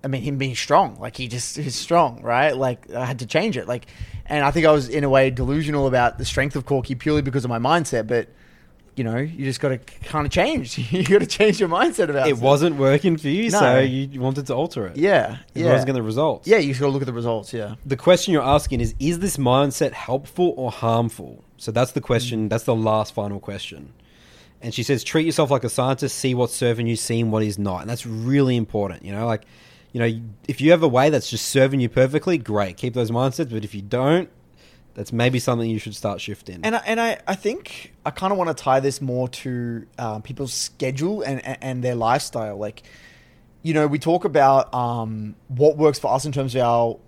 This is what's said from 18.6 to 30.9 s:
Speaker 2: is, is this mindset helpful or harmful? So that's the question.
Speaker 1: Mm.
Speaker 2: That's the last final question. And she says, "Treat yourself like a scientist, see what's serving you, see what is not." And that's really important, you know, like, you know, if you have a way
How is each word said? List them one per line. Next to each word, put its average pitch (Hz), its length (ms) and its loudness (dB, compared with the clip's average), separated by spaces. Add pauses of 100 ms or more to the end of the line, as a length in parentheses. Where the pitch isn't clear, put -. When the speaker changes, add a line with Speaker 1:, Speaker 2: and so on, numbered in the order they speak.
Speaker 2:
is, 110 180 -2
is 165 200 0
this 185 180 -2
mindset 135 560 2
helpful 147 640 -2
or 127 140 -4
harmful? 113 680 -2 (140)
So - 160 -8
that's 120 220 0
the 139 80 -2
question. 117 460 0
Speaker 1:
Mm. - 20 -2
Speaker 2:
That's 110 160 -2
the 120 100 2
last 107 380 0
final 101 260 -6
question. 82 540 -14 (680)
And 117 120 -8
she 123 100 -4
says, 131 220 0
"Treat 160 200 0
yourself 156 260 2
like 131 120 2
a 120 60 -2
scientist, 131 480 -2
see 131 180 0
what's 123 180 0
serving 117 320 0
you, 117 120 0
see 117 260 -2
what 110 200 2
is 104 140 -2
not." 95 240 -4
And 104 80 -10
that's 120 160 -8
really 123 520 2
important, 101 480 -4
you 95 80 -10
know, 107 120 -4
like, 113 200 -2 (480)
you 120 80 -4
know, 117 200 0 (280)
if 127 100 -6
you 151 120 6
have 165 120 6
a 160 40 4
way 131 220 4